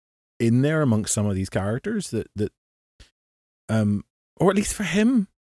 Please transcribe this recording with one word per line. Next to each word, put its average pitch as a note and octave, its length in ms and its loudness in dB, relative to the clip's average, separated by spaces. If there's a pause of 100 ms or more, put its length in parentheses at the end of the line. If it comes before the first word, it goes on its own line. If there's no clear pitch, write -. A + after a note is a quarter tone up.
(400)
in A#2 220 4
there D#3 200 2
amongst A2 320 0
some G#2 120 0
of G2+ 100 0
these F#2+ 140 -4
characters, B2+ 600 -4
that, A2 240 -6
that, G#2 180 -4 (1160)
um, G#2 340 0 (360)
or F3 100 4
at G3+ 60 2
least G3+ 180 -2
for G#3+ 100 -6
him, G#3 440 0 (160)